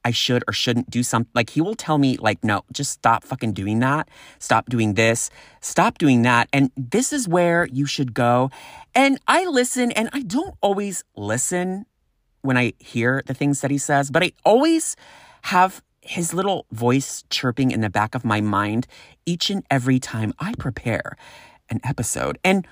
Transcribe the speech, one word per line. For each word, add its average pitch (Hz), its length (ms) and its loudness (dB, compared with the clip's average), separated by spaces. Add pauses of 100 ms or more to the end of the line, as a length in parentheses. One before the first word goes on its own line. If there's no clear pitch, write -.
I - 60 2
should 120 360 0
or 110 60 -4
shouldn't 120 380 -2
do 120 120 -2
some-, 117 320 -2
like, 120 160 0
he 147 100 0
will 202 140 -2
tell 151 240 -2
me, 135 180 2
like, 107 280 -2
"No, 104 180 0 (100)
just 143 200 -6
stop - 320 0
fucking 123 280 -6
doing 101 280 -2
that. 139 280 0 (300)
Stop - 300 0
doing 110 260 0
this. 113 360 2 (300)
Stop - 380 0
doing 131 240 4
that." 120 300 4
And 139 240 4
this 196 360 -2
is 262 160 -4
where 170 380 4
you 139 200 -2
should 127 280 -4
go. 123 360 2 (440)
And 269 320 4
I 349 200 2
listen, 247 460 0
and 226 200 -2
I 277 100 -4
don't 240 380 -4
always 202 440 -2 (120)
listen 180 680 -4 (560)
when 131 140 2
I 123 220 2
hear 123 480 -2
the - 80 -6
things 143 260 0
that 139 100 -2
he 143 80 0
says, 143 320 0
but 160 120 2
I 175 100 -2 (120)
always 311 500 4 (480)
have 185 400 2 (180)
his - 320 -6
little 185 380 -2
voice 120 580 0
chirping 127 440 0
in 110 80 -2
the 107 100 0
back 107 240 -2
of 123 100 -6
my 107 160 0
mind 104 460 0 (400)
each 170 240 -4
and 196 200 -4
every 131 280 2
time 113 400 -4
I 208 200 -6
prepare - 580 -6 (520)
an - 160 -4
episode. - 600 -4
And 185 280 2